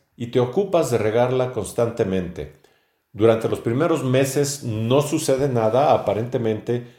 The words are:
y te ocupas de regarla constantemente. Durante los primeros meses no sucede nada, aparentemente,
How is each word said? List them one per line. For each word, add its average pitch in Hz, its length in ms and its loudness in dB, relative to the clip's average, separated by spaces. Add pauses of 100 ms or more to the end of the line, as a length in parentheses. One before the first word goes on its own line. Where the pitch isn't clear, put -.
(160)
y 120 120 -10
te 123 120 0
ocupas 170 520 0
de 117 80 2
regarla 123 520 0
constantemente. 95 1120 -4 (520)
Durante 113 360 2
los 104 100 -4
primeros 135 460 0
meses 139 580 0
no 117 380 0
sucede 143 480 0
nada, 120 440 2
aparentemente, 113 920 -2 (120)